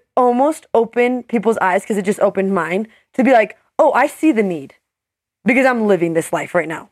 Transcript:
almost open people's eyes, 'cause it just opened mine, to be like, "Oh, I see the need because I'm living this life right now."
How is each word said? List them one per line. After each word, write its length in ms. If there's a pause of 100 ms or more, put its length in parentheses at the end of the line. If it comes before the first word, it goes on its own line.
(160)
almost 580
open 500
people's 360
eyes, 260
'cause 120
it 60
just 160
opened 340
mine, 340 (260)
to 100
be 80
like, 260 (220)
"Oh, 140
I 140
see 240
the 120
need 320 (720)
because 200
I'm 220
living 260
this 200
life 200
right 140
now." 240